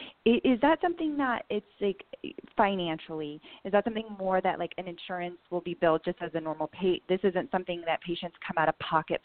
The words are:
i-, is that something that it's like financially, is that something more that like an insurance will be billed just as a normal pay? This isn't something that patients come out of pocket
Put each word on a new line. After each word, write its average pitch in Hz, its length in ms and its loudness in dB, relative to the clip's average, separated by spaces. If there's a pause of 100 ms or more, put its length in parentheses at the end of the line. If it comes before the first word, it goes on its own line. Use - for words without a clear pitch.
(240)
i-, 233 200 6
is 247 160 4
that 311 200 4
something 339 360 -2
that 262 340 0
it's 208 160 -4 (140)
like 202 240 -2 (520)
financially, 160 840 0 (240)
is 190 80 -8
that 202 100 6
something 220 240 -4 (120)
more 190 220 2
that 185 200 0
like 170 180 -6
an 185 80 -8
insurance 175 520 -8 (120)
will 180 120 -2
be 175 120 -6
billed 160 300 4
just 175 180 -4
as 165 120 -6
a 165 60 -4
normal 156 280 -4
pay? 180 400 0
This 185 160 2
isn't 180 260 0
something 180 360 -2
that 165 160 0
patients 175 340 -6 (100)
come - 100 -6
out 156 120 4
of 156 100 2
pocket 160 460 0